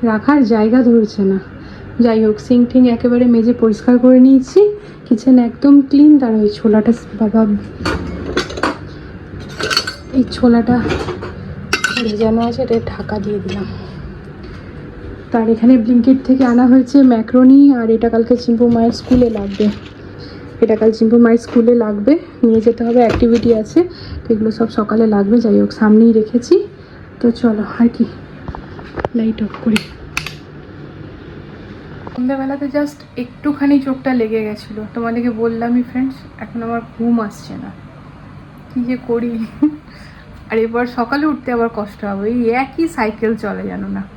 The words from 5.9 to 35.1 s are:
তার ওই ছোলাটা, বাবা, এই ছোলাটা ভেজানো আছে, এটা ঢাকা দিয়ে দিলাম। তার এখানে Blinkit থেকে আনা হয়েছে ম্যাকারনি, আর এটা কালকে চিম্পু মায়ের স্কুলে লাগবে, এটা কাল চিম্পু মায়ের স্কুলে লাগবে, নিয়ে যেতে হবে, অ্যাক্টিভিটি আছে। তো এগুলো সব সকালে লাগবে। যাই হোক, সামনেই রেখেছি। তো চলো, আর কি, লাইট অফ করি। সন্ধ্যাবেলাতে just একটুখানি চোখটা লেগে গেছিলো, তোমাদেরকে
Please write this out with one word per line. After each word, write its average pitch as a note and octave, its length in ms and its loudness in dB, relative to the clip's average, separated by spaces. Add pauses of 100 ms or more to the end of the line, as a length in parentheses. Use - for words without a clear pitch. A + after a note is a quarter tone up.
তার A#3 160 0
ওই G#3+ 140 2
ছোলাটা, G#3+ 440 2 (280)
বাবা, A3 260 2 (2750)
এই C4 100 2
ছোলাটা A#3 580 2 (1200)
ভেজানো A3 440 0
আছে, A#3+ 160 -4
এটা A#3 240 -2
ঢাকা G#3 320 -8
দিয়ে G3+ 200 -6
দিলাম। F#3+ 260 -8 (1700)
তার A3+ 180 0
এখানে A#3 280 4
Blinkit A#3+ 480 4
থেকে C4 200 2
আনা A#3+ 220 4
হয়েছে C4 360 4
ম্যাকারনি, B3+ 720 6
আর A3+ 160 -2
এটা A3+ 180 2
কালকে A3+ 280 2
চিম্পু A#3+ 320 0
মায়ের A#3 240 2
স্কুলে B3 380 2
লাগবে, G#3 380 -2 (920)
এটা A3 160 2
কাল A3 160 2
চিম্পু A3+ 260 2
মায়ের A#3 200 4
স্কুলে A#3 360 2
লাগবে, G#3+ 440 0 (240)
নিয়ে A3+ 180 4
যেতে A#3 240 0
হবে, A#3 140 0
অ্যাক্টিভিটি A#3 560 2
আছে। A3 300 0 (440)
তো A#3 60 2
এগুলো G#3+ 160 -2
সব A3+ 200 -4
সকালে A3 360 0
লাগবে। G#3 320 2
যাই G#3 220 2
হোক, G3+ 120 0
সামনেই A3 400 4
রেখেছি। A#3+ 560 0 (520)
তো A#3+ 100 2
চলো, A3 340 -2 (140)
আর A#3 100 4
কি, A#3 160 0 (1120)
লাইট A3 260 -2
অফ - 220 -10
করি। A3 120 0 (2500)
সন্ধ্যাবেলাতে C4+ 500 -6
just D4 360 -6 (140)
একটুখানি C#4 640 0
চোখটা C4 340 -4
লেগে A3 300 -2
গেছিলো, G#3+ 400 -10 (100)
তোমাদেরকে A#3 360 -4